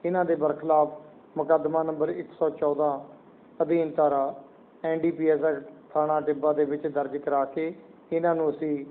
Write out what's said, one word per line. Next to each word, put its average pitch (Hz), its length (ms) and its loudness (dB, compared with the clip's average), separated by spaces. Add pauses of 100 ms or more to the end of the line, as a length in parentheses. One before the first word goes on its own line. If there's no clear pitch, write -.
ਇਹਨਾਂ 180 200 0
ਦੇ 170 120 2
ਬਰਖਲਾਫ 151 600 2 (380)
ਮੁਕੱਦਮਾ 156 460 2
ਨੰਬਰ 156 260 -2
ਇੱਕ 175 300 -8
ਸੌ 156 120 2
ਚੌਦਾਂ 147 480 0 (640)
ਅਧੀਨ 160 340 0
ਧਾਰਾ 143 380 2 (500)
ਐਨ 160 140 0
ਡੀ 165 120 2
ਪੀ 156 180 -2
ਐਸ 151 160 2
ਐਕਟ 143 260 -2 (240)
ਥਾਣਾ 151 260 2
ਟਿੱਬਾ 147 320 0
ਦੇ 147 120 2
ਵਿੱਚ 147 220 -4
ਦਰਜ 139 300 -4
ਕਰਾ 143 280 0
ਕੇ 160 280 -4 (400)
ਇਹਨਾਂ 165 220 2
ਨੂੰ 160 160 0
ਅਸੀਂ 147 400 -4